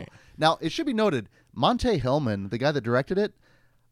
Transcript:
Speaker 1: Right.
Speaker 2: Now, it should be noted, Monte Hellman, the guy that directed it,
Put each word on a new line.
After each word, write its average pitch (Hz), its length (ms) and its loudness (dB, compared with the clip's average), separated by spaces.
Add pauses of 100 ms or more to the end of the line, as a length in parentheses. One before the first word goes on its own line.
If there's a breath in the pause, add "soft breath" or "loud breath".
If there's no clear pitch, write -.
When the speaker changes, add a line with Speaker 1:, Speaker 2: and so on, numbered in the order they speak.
Speaker 1:
Right. 87 80 -10 (280 soft breath)
Speaker 2:
Now, 156 240 2
it 160 120 -2
should 320 140 -4
be 285 60 -2
noted, 190 360 0 (260)
Monte 208 460 2
Hellman, 113 500 0
the 120 80 -4
guy 143 140 0
that 139 100 -2
directed 123 360 0
it, 208 160 0 (580)